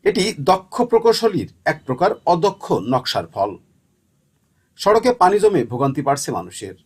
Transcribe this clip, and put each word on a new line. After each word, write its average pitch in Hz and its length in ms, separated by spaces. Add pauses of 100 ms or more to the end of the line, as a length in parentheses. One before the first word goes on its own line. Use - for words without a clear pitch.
এটি 196 200 (260)
দক্ষ 185 320
প্রকৌশলীর 226 680 (160)
এক - 200
প্রকার 151 260 (160)
অদক্ষ 180 400 (260)
নকশার 98 420
ফল। 101 160 (1300)
সড়কে 226 300 (120)
পানি 190 160
জমে 196 260
ভোগান্তি 135 380
বাড়ছে 139 300
মানুষের 92 420 (120)